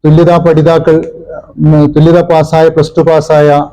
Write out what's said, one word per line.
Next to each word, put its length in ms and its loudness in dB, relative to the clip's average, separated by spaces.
തുല്യതാ 420 2
പഠിതാക്കൾ, 500 0
ഉം, 100 2
തുല്യത 260 2
പാസ്സായ, 440 0
പ്ലസ് 220 -4
ടു 120 0
പാസ്സായ 400 0